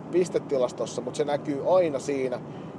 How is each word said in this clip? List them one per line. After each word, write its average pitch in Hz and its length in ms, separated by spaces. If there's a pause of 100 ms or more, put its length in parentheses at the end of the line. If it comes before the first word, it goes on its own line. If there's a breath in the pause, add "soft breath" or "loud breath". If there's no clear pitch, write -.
(120)
pistetilastossa, 143 880
mut 120 140
se 151 100
näkyy 143 500
aina 160 240
siinä, 131 400 (400 loud breath)